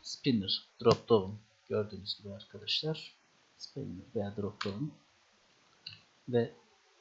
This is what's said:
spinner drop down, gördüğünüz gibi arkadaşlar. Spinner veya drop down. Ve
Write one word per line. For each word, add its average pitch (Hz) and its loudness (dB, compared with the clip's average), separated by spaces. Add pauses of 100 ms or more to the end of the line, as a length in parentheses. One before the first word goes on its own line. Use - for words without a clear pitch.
spinner - 0 (220)
drop 113 6
down, 101 6 (360)
gördüğünüz 101 -4
gibi 101 -14
arkadaşlar. 104 -6 (440)
Spinner 95 -10 (100)
veya 101 -2
drop 101 -4
down. 104 -4 (1400)
Ve 117 2 (480)